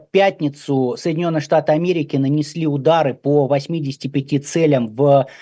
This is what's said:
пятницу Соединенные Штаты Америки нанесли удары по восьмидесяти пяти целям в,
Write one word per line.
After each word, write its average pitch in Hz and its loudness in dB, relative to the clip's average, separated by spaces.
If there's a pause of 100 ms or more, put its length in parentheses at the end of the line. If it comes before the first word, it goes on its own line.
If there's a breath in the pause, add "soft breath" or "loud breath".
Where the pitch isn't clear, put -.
(100)
пятницу 147 0
Соединенные 165 -2
Штаты 156 0
Америки 160 0
нанесли 147 0
удары 147 2
по 143 0
восьмидесяти 143 -4
пяти 139 -2
целям 143 0
в, 135 2 (140 loud breath)